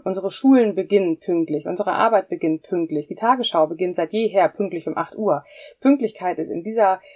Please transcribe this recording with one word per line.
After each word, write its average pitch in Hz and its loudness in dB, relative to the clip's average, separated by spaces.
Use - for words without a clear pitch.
Unsere 190 -4
Schulen 247 4
beginnen 185 0
pünktlich, 160 -2
unsere 185 -4
Arbeit 220 2
beginnt 160 -2
pünktlich, 160 -4
die - -12
Tagesschau 226 0
beginnt 175 -4
seit 165 -4
jeher 196 2
pünktlich 175 -6
um 156 -6
acht - -6
Uhr. 185 -2
Pünktlichkeit 240 0
ist 160 -6
in 170 -8
dieser 202 2